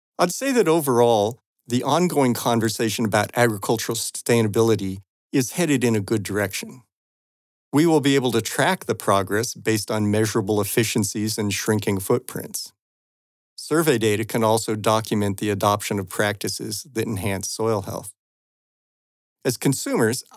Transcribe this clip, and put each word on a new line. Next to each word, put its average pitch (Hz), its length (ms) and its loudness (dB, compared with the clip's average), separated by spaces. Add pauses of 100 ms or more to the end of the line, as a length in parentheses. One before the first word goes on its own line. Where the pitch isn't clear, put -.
(180)
I'd 180 140 2
say 269 200 -4
that 226 160 4
overall, 120 720 2 (280)
the 120 160 -2
ongoing 143 500 2
conversation 113 720 0
about 104 300 0
agricultural 117 600 0
sustainability 110 1040 0 (320)
is 131 200 0
headed 143 320 0
in 117 120 2
a 107 60 0
good 104 220 -2
direction. 101 600 -6 (920)
We 151 120 4
will 156 160 4
be 139 140 2
able 127 160 2
to 110 100 2
track 175 440 -2
the 107 100 -2
progress 98 580 0
based 110 380 -2
on 107 200 0
measurable 107 500 2
efficiencies 107 760 -2
and 104 160 -2
shrinking 104 460 0
footprints. - 720 -4 (840)
Survey 151 420 2
data 107 280 2
can 113 180 -2
also 110 320 2
document 107 640 0
the 107 120 -4
adoption 104 500 0
of 92 100 -8
practices 107 840 -4
that 113 120 -2
enhance 101 440 -6
soil 110 340 -2
health. - 300 -10 (1300)
As 131 120 0
consumers, 139 680 0 (140)